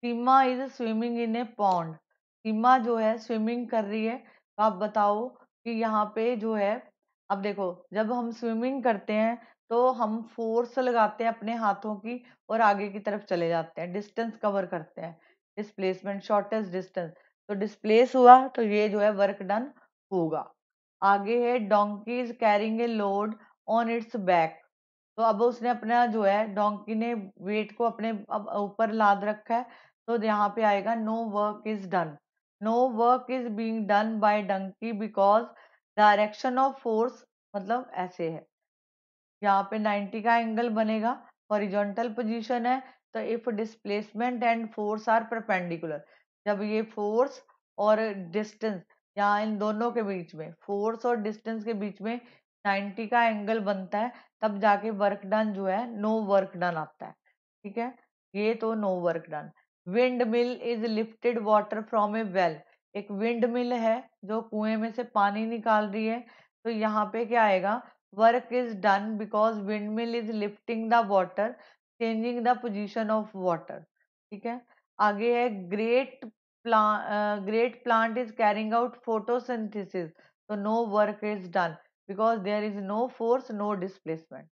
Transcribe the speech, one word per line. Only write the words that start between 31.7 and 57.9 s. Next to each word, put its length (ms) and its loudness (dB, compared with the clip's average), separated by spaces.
is 160 -8
done, 260 -2
no 160 0
work 300 4
is 260 -4
being 300 -4
done 340 2
by 160 4
donkey 540 -4
because 440 4
direction 600 4
of 220 2
force, 420 -2
मतलब 380 -4
ऐसे 240 -6
है, 160 -10
यहाँ 300 4
पे 80 -4
नाइंटी 420 -2
का 160 4
एंगल 320 0
बनेगा, 420 0
हॉरिजॉन्टल 640 -2
पोजीशन 520 -2
है, 160 0
तो 60 -6
if 260 -4
displacement 880 -4
and 320 0
force 320 -4
are 240 4
perpendicular, 680 -4
जब 180 -2
ये 180 -2
फोर्स 480 0
और 240 4
डिस्टेंस 500 -4
यहाँ 260 2
इन 140 -4
दोनों 340 -2
के 120 -2
बीच 320 -6
में, 160 -12
फोर्स 440 -4
और 160 2
डिस्टेंस 420 -8
के 100 -6
बीच 280 -8
में 140 -6
नाइंटी 420 -2
का 160 4
एंगल 360 0
बनता 400 -4
है, 120 -4
तब 180 -2
जाके 300 2
वर्क 240 0
डन 280 0
जो 120 -4
है 160 0
no 120 0
work 260 2
done 220 -2
आता 280 -10
है। 80 -16
ठीक 120 -10
है, 160 -6